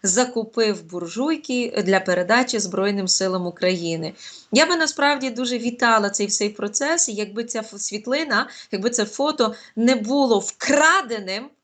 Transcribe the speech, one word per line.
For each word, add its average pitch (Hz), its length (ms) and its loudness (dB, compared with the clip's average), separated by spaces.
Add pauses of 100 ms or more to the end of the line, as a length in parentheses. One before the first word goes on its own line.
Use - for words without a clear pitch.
закупив 220 800 0
буржуйки 233 1000 -4
для 190 140 4
передачі 202 600 2
Збройним 190 480 -2
силам 185 400 0
України. 170 680 -2 (380)
Я 277 140 6
би 349 100 2
насправді 285 540 0
дуже 240 280 -4
вітала 233 520 2
цей 202 180 -2
всей 208 220 -2
процес, 277 600 -2
якби 208 340 -6
ця 233 180 -6
фо-, 202 180 -14
світлина, 247 720 -2 (220)
якби 202 180 -2
це 226 160 0
фото 262 500 0 (200)
не 233 200 4
було 233 440 2
вкраденим 233 1000 2 (240)